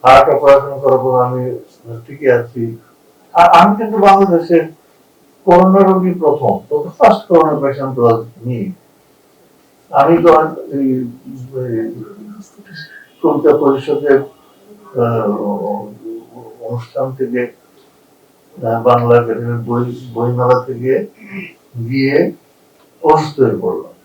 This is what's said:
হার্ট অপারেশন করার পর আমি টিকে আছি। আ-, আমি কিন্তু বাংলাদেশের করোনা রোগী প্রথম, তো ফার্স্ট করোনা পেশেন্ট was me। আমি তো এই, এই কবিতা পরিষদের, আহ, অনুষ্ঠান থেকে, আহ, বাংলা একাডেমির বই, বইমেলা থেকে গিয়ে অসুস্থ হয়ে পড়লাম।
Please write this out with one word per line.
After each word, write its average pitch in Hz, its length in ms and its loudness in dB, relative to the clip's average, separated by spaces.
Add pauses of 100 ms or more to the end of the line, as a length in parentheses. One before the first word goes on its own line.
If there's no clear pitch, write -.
হার্ট 135 260 6
অপারেশন 139 500 2
করার 131 180 2
পর 127 280 0
আমি 127 320 -6 (500)
টিকে 139 240 -2
আছি। 117 460 -2 (560)
আ-, 175 260 6
আমি 202 160 4
কিন্তু 214 220 -4
বাংলাদেশের 180 720 4 (760)
করোনা 185 340 4
রোগী 185 340 2
প্রথম, 147 460 -2 (100)
তো 147 300 -4
ফার্স্ট - 280 2
করোনা 151 400 2
পেশেন্ট 131 320 -6
was 113 480 -2
me। 120 240 -6 (1160)
আমি 151 340 4
তো 160 180 6 (300)
এই, 131 360 -2 (520)
এই 113 340 -6 (1300)
কবিতা 147 340 2
পরিষদের, 139 680 0 (760)
আহ, 104 840 -4 (760)
অনুষ্ঠান 120 500 -8
থেকে, 123 420 -6 (1120)
আহ, 117 160 -4
বাংলা 120 340 2
একাডেমির 117 480 -4
বই, 120 480 -6
বইমেলা 123 520 0
থেকে 131 400 -4 (720)
গিয়ে 135 520 0 (720)
অসুস্থ 151 360 0
হয়ে 113 220 2
পড়লাম। - 320 -8 (120)